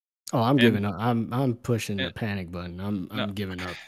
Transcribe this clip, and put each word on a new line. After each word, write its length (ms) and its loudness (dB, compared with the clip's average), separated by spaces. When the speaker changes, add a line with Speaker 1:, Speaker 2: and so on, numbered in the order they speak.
Speaker 1:
Oh, 80 2
I'm 100 4
Speaker 2:
And 80 6
Speaker 1:
giving 260 6
up. 120 -2
I'm, 360 0
I'm 220 2
pushing 420 -2
the 80 -2
Speaker 2:
and 100 -10
Speaker 1:
panic 360 -4
button. 280 -8
I'm, 340 -4
Speaker 2:
No, 100 -4
Speaker 1:
I'm 100 -4
giving 280 -6
up 140 -8